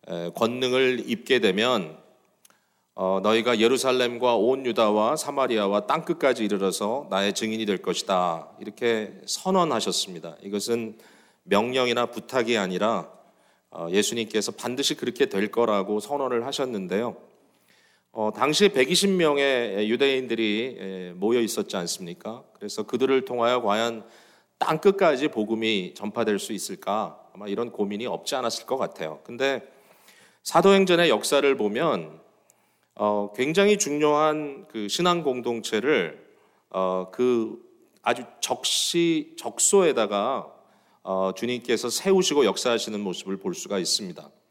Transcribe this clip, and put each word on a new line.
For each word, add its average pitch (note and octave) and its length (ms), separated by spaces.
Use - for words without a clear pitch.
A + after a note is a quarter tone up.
에, F2 240
권능을 B2+ 760
입게 A#2+ 320
되면, G2+ 640
어, F#2+ 240
너희가 A2+ 380
예루살렘과 B2 760
온 B2+ 280
유다와 A2 520
사마리아와 A2+ 680
땅끝까지 C#3 600
이르러서 G2+ 640
나의 G2 240
증인이 A2 320
될 G2 140
것이다." F2 680
이렇게 G#2+ 500
선언하셨습니다. G#2+ 1160
이것은 G#2+ 560
명령이나 A#2+ 640
부탁이 A#2 520
아니라, F#2+ 520
어, E2 220
예수님께서 G#2 600
반드시 C3+ 420
그렇게 B2 300
될 G2+ 260
거라고 G#2 480
선언을 B2+ 460
하셨는데요. A2+ 720
어, G#2+ 200
당시에 D3+ 360
백이십 F3 400
명의 C#3 800
유대인들이, A#2+ 920
에, F#2+ 320
모여 G#2+ 300
있었지 G#2+ 340
않습니까? F#2 680
그래서 G#2 300
그들을 C3 420
통하여 B2 360
과연 A2 440
땅끝까지 D#3+ 720
복음이 A2 680
전파될 G#2+ 440
수 - 140
있을까? G2 680
아마 G2+ 160
이런 A2+ 240
고민이 G#2 340
없지 - 280
않았을 A#2+ 300
것 C3 120
같아요. D#2+ 480
근데 C3 420
사도행전의 F3 680
역사를 C#3 480
보면, G#2 680
어, G#2 380
굉장히 G3 420
중요한 D3+ 920
그 G#2+ 180
신앙 F3 340
공동체를, A#2+ 1040
어, F#2 420
그 A#2 500
아주 A#2+ 220
적시-, - 1000
적소에다가, A#2 1120
어, F#2+ 320
주님께서 A#2+ 540
세우시고 D3 560
역사하시는 A2 540
모습을 F#2+ 360
볼 F2+ 180
수가 G2+ 260
있습니다. F2 500